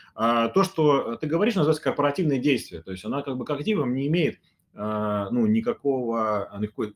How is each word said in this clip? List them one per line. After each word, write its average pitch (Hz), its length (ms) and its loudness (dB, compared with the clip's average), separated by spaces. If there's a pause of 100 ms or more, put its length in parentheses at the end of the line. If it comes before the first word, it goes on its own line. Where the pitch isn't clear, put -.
(160)
А, 117 340 2
то, 190 140 4
что 139 540 2
ты 156 100 -6
говоришь, 190 280 0
называется 156 280 2
корпоративные 143 560 0
действия, 123 420 0
то 95 100 -10
есть 92 140 -8
она 127 180 -4
как 135 140 -6
бы 127 80 -6
к - 40 -8
активам 147 460 0
не 139 120 -2
имеет, 156 320 0 (360)
э, 104 560 -2
ну, 120 160 2
никакого, 113 1000 0 (100)
никакой 104 360 -4